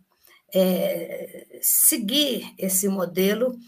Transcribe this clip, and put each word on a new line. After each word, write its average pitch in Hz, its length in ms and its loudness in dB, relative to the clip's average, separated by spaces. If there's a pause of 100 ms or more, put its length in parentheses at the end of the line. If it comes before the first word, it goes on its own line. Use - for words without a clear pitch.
(540)
É, - 1080 -2
seguir 254 960 0
esse 190 320 -2
modelo, 196 800 0